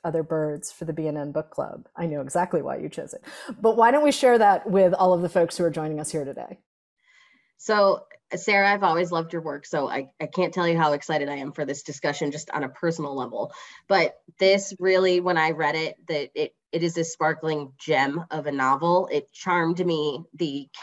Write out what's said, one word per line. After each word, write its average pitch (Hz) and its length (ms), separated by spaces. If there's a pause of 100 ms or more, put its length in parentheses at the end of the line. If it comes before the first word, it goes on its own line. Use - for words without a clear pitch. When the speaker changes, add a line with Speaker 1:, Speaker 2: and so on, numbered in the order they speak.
Speaker 1:
Other 160 180
Birds 156 500
for - 140
the 160 60
B 156 140
N 151 100
N 147 160
Book 156 180
Club. - 360 (100)
I 170 100
know 151 140
exactly 170 420
why 139 140
you - 120
chose - 260
it. - 80 (380)
But 226 160
why 233 140
don't 294 140
we 294 80
share 247 260
that 202 320
with 185 220
all 185 220
of 175 80
the 170 80
folks 170 260
who 180 80
are 170 60
joining 156 300
us 151 100
here 151 140
today? - 340 (1000)
Speaker 2:
So, 202 500 (280)
Sarah, 202 360
I've 202 120
always 175 300
loved 165 200
your 170 100
work, 143 240
so 143 220
I, 135 220 (100)
I 156 60
can't 175 260
tell 180 140
you 170 120
how 151 140
excited 147 360
I 143 80
am 139 160
for 151 120
this 139 180
discussion 147 500
just - 180
on 147 140
a 131 60
personal 160 440
level. 120 380 (340)
But 185 320 (200)
this 196 400
really, 185 420
when 180 180
I 160 120
read 156 240
it, 160 220 (120)
that 143 260
it, 120 200 (180)
it 165 100
is 170 160
a 165 60
sparkling 156 760
gem 147 520
of 151 160
a 143 60
novel. 143 600
It 147 200
charmed 175 520
me, 151 400 (100)
the 143 340 (140)